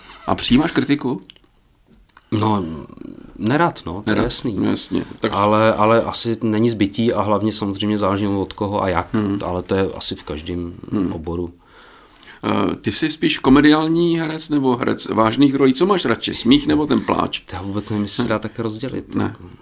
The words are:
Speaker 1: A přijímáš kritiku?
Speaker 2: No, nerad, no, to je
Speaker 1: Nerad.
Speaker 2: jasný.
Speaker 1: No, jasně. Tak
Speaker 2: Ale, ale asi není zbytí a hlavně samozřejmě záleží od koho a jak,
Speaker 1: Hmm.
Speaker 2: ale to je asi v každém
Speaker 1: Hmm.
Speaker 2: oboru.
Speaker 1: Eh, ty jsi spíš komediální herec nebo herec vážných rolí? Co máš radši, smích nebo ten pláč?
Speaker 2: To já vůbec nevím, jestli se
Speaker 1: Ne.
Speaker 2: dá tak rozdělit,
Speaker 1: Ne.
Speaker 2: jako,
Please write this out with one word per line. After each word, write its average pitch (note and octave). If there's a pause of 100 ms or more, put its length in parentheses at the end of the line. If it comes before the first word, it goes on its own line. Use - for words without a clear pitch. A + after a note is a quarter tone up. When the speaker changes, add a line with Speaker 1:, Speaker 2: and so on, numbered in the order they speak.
(260)
Speaker 1:
A G2
přijímáš C3+
kritiku? C3+ (1120)
Speaker 2:
No, G#2+ (760)
nerad, D3+
no, E2
to G#2+
je G#2
Speaker 1:
Nerad. G#2
Speaker 2:
jasný. A#2+
Speaker 1:
No, G#2
jasně. F2 (160)
Tak G#2+
Speaker 2:
Ale, G#2+
ale A2
asi A2
není A2+
zbytí G#2+
a G2
hlavně G#2
samozřejmě G#2
záleží G2+
od G2
koho G2+
a G2
jak, F2
Speaker 1:
Hmm. G2+
Speaker 2:
ale F2+
to G2
je F#2+
asi -
v -
každém F2 (180)
Speaker 1:
Hmm. F2+
Speaker 2:
oboru. E2+ (960)
Speaker 1:
Eh, G2+
ty -
jsi -
spíš -
komediální D#3+
herec D#3+
nebo C3+
herec A2+
vážných A2+
rolí? C3+
Co -
máš G3
radši, A2+
smích D3
nebo D3+
ten B2
pláč? E2+
Speaker 2:
To -
já F#2
vůbec G2
nevím, G#2
jestli G2+
se A#2+
Speaker 1:
Ne. A#2
Speaker 2:
dá A2
tak A2
rozdělit, A2
Speaker 1:
Ne. G2+
Speaker 2:
jako, G2+ (180)